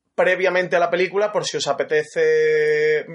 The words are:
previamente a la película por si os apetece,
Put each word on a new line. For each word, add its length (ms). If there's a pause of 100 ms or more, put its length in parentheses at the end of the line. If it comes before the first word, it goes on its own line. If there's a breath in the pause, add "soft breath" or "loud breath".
(160)
previamente 600
a 40
la 120
película 400
por 120
si 140
os 100
apetece, 1500